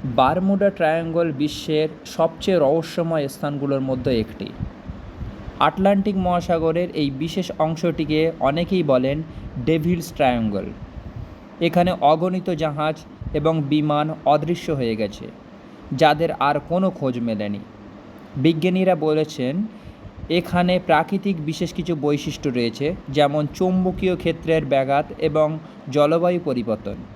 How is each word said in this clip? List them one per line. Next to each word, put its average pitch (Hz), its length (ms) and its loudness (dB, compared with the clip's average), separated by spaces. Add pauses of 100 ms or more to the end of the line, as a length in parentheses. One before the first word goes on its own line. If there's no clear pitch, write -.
(160)
বারমুডা 185 540 4
ট্রায়াঙ্গল 165 600 0
বিশ্বের 151 560 -2 (280)
সবচেয়ে 165 480 2
রহস্যময় 165 640 0
স্থানগুলোর 143 600 -2
মধ্যে 131 320 0
একটি। - 280 -6 (1120)
আটলান্টিক 196 560 2
মহাসাগরের 175 800 0
এই 147 140 0 (140)
বিশেষ 175 240 -4 (120)
অংশটিকে 156 640 0 (200)
অনেকেই 165 520 2
বলেন 131 240 2 (500)
ডেভিলস 165 500 2
ট্রায়াঙ্গল। 113 500 2 (960)
এখানে 170 300 4 (220)
অগণিত 180 360 0 (140)
জাহাজ 151 340 -2 (380)
এবং 156 200 2 (180)
বিমান 151 340 2 (200)
অদৃশ্য 151 460 2
হয়ে 117 280 0
গেছে, 104 260 -6 (680)
যাদের 151 380 4 (100)
আর 147 160 4 (120)
কোনো 185 220 2
খোঁজ 135 300 -2
মেলেনি। 104 420 -2 (720)
বিজ্ঞানীরা 180 580 4 (120)
বলেছেন, 151 480 0 (760)
এখানে 180 440 2 (120)
প্রাকৃতিক 175 500 2 (120)
বিশেষ 160 300 -4
কিছু 170 140 -2 (120)
বৈশিষ্ট্য 147 460 -2
রয়েছে, 120 360 0 (300)
যেমন 147 260 4 (140)
চৌম্বকীয় 185 600 2
ক্ষেত্রের 165 460 0 (100)
ব্যাঘাত 139 340 2 (120)
এবং 156 300 2 (420)
জলবায়ু 165 540 4
পরিবর্তন। 110 520 -2 (200)